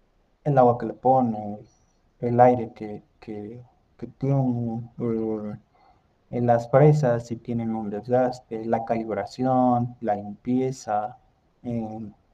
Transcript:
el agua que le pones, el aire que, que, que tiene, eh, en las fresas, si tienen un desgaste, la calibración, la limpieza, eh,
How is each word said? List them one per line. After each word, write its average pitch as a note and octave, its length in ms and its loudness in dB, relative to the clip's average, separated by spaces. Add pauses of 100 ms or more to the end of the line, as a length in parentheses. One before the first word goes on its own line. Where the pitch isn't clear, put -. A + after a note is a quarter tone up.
(460)
el C#3+ 120 2
agua B2 200 6
que A#2 100 -8
le A2 60 -6
pones, A2 920 -2 (340)
el A#2+ 200 -2
aire B2 340 6
que, G#2+ 300 -12 (160)
que, A2 440 -14 (340)
que B2 100 -12
tiene, A#2+ 840 -2 (100)
eh, A2 580 -4 (760)
en A#2+ 160 -2
las A#2 240 2
fresas, C3 560 4
si A2+ 100 -8
tienen A#2 380 -4
un A2 140 -6
desgaste, A2+ 760 -2
la A2+ 200 -2
calibración, A#2+ 1160 0
la G#2+ 140 0
limpieza, G#2+ 1000 -4 (460)
eh, A2 480 -8 (220)